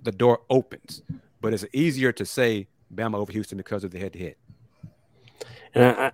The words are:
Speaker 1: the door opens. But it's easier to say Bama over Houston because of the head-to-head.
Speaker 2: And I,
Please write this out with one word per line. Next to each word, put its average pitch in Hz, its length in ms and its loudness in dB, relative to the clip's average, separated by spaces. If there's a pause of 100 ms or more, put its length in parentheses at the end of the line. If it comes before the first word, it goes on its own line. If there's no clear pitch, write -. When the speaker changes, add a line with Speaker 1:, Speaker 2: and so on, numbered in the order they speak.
Speaker 1:
the 120 100 -4
door 120 260 4 (100)
opens. - 520 0 (400)
But 110 120 0
it's 101 200 -4
easier 131 400 2
to 98 120 -6
say 110 420 0 (280)
Bama 107 200 -4
over 101 180 -4
Houston 104 240 -6
because 98 260 -6
of 92 80 -6
the 90 80 -12
head-to-head. 90 360 -10 (1400)
Speaker 2:
And 123 100 6
I, 123 300 4